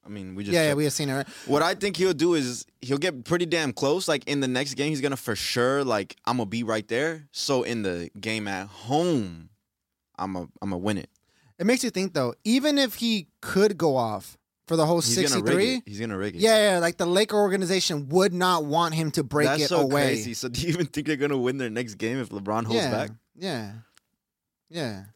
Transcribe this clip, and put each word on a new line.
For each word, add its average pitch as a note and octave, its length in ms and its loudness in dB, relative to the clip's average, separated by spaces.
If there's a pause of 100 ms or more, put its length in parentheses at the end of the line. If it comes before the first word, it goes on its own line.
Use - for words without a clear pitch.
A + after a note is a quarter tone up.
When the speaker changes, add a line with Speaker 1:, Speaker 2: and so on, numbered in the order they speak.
Speaker 1:
I - 40 -18
mean, F#2+ 260 -12
we G3+ 80 -6
just G3 100 -2
Speaker 2:
Yeah, E3+ 100 6
yeah, D#3 60 4
Speaker 1:
checked. C#3+ 80 2
Speaker 2:
we D3+ 80 0
have C#3 80 0
seen C#3+ 160 -2
it. C3 40 -2
Right? C3+ 140 -4 (180)
Speaker 1:
What C#3+ 160 4
I F3+ 140 2
think F#3+ 220 -2
he'll F#3 160 2
do E3 200 2
is B2 320 -2 (160)
he'll C3 160 -2
get C#3 280 -4
pretty F3 200 0
damn D#3 280 0
close. D#3 340 0
Like, D3+ 200 2
in C#3+ 120 0
the C3 80 0
next C3 260 -2
game, C#3+ 160 -2
he's D3 120 -2
gonna C#3 160 0
for A2 180 -4
sure, C3 480 0
like, G#2+ 320 0 (100)
"I'ma A#2+ 200 0
be A#2 180 -4
right A2 240 -2
there." D3 440 -2
So C3 320 0
in A2+ 200 -4
the F2 260 -4 (100)
game A2 280 -4
at G2 200 -6
home, A2+ 840 -2 (680)
I'ma, F2+ 280 -6 (180)
I'ma G2 140 -4
win G2+ 200 -2
it. - 120 -10 (500)
Speaker 2:
It F3 80 -2
makes B3 160 2
you A#3+ 80 -2
think F#3 220 -4
though. B2 200 0 (100)
Even C4+ 360 2
if B3+ 160 0
he A3 320 -2 (140)
could G3+ 360 2
go D3 200 2
off A2 400 -4 (300)
for E3 80 0
the D#3 100 6
whole E3+ 160 4
Speaker 1:
He's A#2 140 0
gonna D3+ 280 2
rig - 140 2
it. A#3 160 2 (120)
Speaker 2:
sixty-three, G2+ 140 -12
Speaker 1:
gonna A2 180 -4
rig E3+ 180 -4
it. E3+ 60 -4
Speaker 2:
Yeah, G#3+ 320 6
yeah, F3 60 2
like, E3+ 180 0
the F3+ 100 0
Laker G3+ 280 2
organization F#3 720 0
would F#3 240 4
not F3 320 2
want D#3+ 280 2
him D#3+ 180 0
to D#3+ 120 0
break D3 240 2
Speaker 1:
That's D3+ 160 2
Speaker 2:
it C#3 60 0
Speaker 1:
so E3+ 120 4
Speaker 2:
away. C#3 320 4
Speaker 1:
crazy. A#2 220 -4
So C3 140 -6
do A#2+ 120 -4
you E3+ 80 -2
even E3 160 0
think C#3 220 -6
they're D#3 100 0
gonna C#3+ 200 0
win B2+ 200 0
their B2 140 -4
next A2+ 240 -6
game A2+ 240 -2
if B2 100 -6
LeBron G#2 360 -2
holds A2+ 180 -2
Speaker 2:
Yeah, - 80 0
Speaker 1:
back? A2 180 -2 (260)
Speaker 2:
yeah, B2+ 360 -8 (1000)
yeah. A#2+ 340 -8 (120)